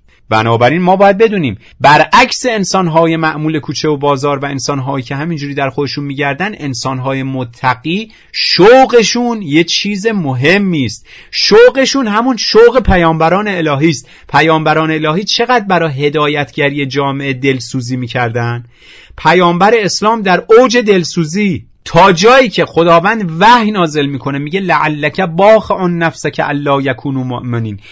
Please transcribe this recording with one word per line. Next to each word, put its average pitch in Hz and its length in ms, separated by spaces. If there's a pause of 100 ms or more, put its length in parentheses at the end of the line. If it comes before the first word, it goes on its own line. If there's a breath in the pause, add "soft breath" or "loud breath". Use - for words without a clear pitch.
(300)
بنابراین 117 520
ما 180 140
باید 196 220
بدونیم 196 400 (240 soft breath)
برعکس 151 640
انسان‌های 175 720
معمول 156 420
کوچه 156 300
و 147 80
بازار 143 420
و 135 60
انسان‌هایی 139 580
که 139 120
همینجوری 143 380
در 139 160
خودشون 143 340
می‌گردن، 143 540
انسان‌های 135 680
متقی 135 880 (200 soft breath)
شوقشون 240 1120
یه 160 220
چیز 202 440
مهمی 165 760
است. - 200 (260 loud breath)
شوقشون 247 760
همون 226 300
شوق 233 420
پیامبران 175 680
الهی 160 420
است. - 200 (200 soft breath)
پیامبران 156 640
الهی 156 320
چقدر 233 420
برای 165 400
هدایتگری 147 800
جامعه 139 480
دلسوزی 127 640
می‌کردن؟ 120 680 (540 soft breath)
پیامبر 175 600
اسلام 214 420
در 180 280
اوج 233 280
دلسوزی 185 880 (200)
تا 185 260
جایی 226 380
که 175 160
خداوند 170 760
وحی 220 300
نازل 156 340
می‌کنه، 139 340
میگه: 151 200
"لعلک 151 640
باخع 190 640
نفسک 170 560
الا 143 380
یکونوا 135 420
مؤمنین." 120 560 (120 loud breath)